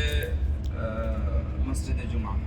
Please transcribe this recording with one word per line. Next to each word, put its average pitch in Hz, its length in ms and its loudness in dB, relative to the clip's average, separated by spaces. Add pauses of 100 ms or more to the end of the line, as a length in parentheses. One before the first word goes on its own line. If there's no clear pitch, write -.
(680)
আহ, 113 1040 0
মসজিদে - 420 0
জুমা। 220 200 0 (160)